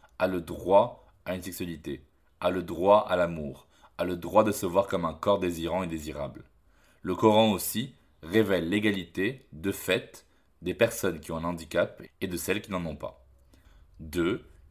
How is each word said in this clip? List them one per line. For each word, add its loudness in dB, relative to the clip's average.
a 2
le -2
droit 2
à -4
une -8
sexualité, -10
a 0
le -2
droit 4
à 2
l'amour, -4
a -2
le -4
droit 4
de 2
se -4
voir 2
comme -2
un -4
corps 0
désirant -2
et -6
désirable. -10
Le -2
Coran 6
aussi -4
révèle 2
l'égalité, -2
de -4
fait, -4
des -4
personnes 0
qui -12
ont -4
un -6
handicap -2
et -6
de -4
celles -2
qui -12
n'en -4
ont -8
pas. -14
Deux, -2